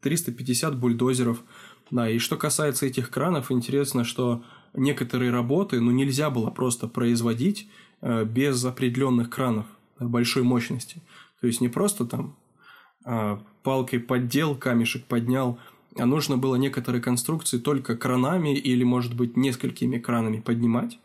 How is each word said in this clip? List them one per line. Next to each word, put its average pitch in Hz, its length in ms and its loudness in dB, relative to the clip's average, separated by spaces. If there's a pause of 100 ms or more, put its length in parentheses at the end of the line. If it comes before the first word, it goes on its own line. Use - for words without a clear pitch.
триста 143 320 -2
пятьдесят 127 460 -2
бульдозеров. 120 600 2 (520)
Да, 117 180 0
и 113 100 2
что 156 180 -2
касается 147 500 0
этих 127 240 -4
кранов, 147 400 0
интересно, 131 540 0
что 120 380 -2 (320)
некоторые 127 580 0
работы, 127 480 0
ну, 120 100 4
нельзя 139 400 2
было 113 200 0
просто 120 380 -2
производить, 117 800 0 (320)
э, 113 240 0
без 123 400 0
определенных 123 640 0
кранов, 117 380 0 (320)
э, 123 60 -6
большой 120 400 0
мощности. 120 580 -2 (380)
То 123 60 -2
есть 120 140 0
не 123 80 2
просто 180 380 0
там, - 300 -8 (680)
э, 107 320 -2 (240)
палкой 131 380 0
поддел, 131 540 0
камешек 120 500 0
поднял, 123 540 0 (380)
а 127 100 0
нужно 139 320 2
было 131 180 2
некоторые 127 460 0
конструкции 131 560 -2
только 135 380 0
кранами 139 600 2
или, 127 280 2
может 123 300 2
быть, 120 220 -2
несколькими 127 640 0
кранами 113 420 -2
поднимать 120 640 0